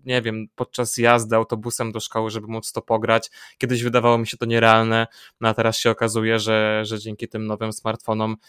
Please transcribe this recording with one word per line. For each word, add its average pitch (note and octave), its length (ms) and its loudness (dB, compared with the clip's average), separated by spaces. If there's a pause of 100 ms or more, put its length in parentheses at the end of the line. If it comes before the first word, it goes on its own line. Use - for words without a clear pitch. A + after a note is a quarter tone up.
nie B2+ 160 0
wiem, A2 340 -6
podczas - 420 -6
jazdy A#2 380 4
autobusem A2+ 560 -2
do A2 80 -8
szkoły, A2 300 -6
żeby G#2+ 180 -10
móc A2+ 240 -8
to - 100 -6
pograć. A2+ 500 0 (260)
Kiedyś B2 260 -2
wydawało A#2+ 340 4
mi A2+ 100 -2
się - 100 -10
to A#2+ 80 -4
nierealne, A2+ 600 4 (340)
no A2+ 80 2
a A2 40 2
teraz A2+ 240 0
się - 120 2
okazuje, A2 500 0
że, G#2+ 440 0
że G#2+ 160 -6
dzięki G#2+ 280 -12
tym A2 200 -8
nowym G#2+ 260 -4
smartfonom A2 640 -4 (120)